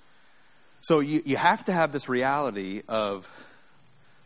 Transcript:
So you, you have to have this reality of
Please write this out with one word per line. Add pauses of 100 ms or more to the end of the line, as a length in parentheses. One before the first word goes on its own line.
(840)
So
you,
you
have
to
have
this
reality
of (960)